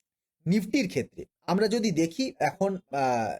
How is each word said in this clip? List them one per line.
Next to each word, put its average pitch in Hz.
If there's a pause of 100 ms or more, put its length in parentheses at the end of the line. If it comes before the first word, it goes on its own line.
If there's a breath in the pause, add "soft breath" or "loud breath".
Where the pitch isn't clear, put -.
(460)
নিফটির 202
ক্ষেত্রে - (300)
আমরা 202
যদি 220 (120)
দেখি, 165 (240)
এখন, 196 (300)
আহ, 117